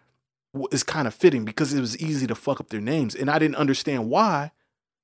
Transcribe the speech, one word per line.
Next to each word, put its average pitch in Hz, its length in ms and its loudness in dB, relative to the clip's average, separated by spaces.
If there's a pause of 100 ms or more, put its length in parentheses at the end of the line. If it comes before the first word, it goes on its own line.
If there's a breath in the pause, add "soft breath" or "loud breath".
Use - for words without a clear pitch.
(540)
w-, 135 180 -6
is 131 120 0
kinda 139 280 -2
fitting 139 320 4
because 131 300 -2
it 139 80 2
was 120 180 -4
easy 151 280 -2
to 110 80 -4
fuck - 260 -4
up - 80 -12
their 107 120 -6
names, 127 340 -2
and 135 140 -2
I 151 100 2
didn't 156 180 2
understand 135 520 0
why 160 420 2 (520)